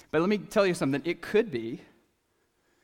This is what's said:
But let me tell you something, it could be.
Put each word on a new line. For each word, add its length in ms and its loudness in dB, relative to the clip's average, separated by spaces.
But 100 2
let 80 2
me 100 2
tell 260 2
you 80 2
something, 320 0
it 160 -4
could 300 0
be. 280 -6